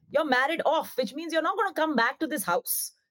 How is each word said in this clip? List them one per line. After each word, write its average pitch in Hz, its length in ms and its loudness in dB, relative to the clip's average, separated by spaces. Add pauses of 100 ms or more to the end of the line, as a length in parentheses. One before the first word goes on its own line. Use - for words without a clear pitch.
(100)
You're 302 140 2
married 277 400 2
off, - 320 0
which 254 180 -2
means 320 180 -8
you're 320 100 2
not 359 140 0
gonna 392 180 0
come 311 220 0
back 233 220 2
to 320 80 -2
this 247 180 -4
house, - 480 -2 (180)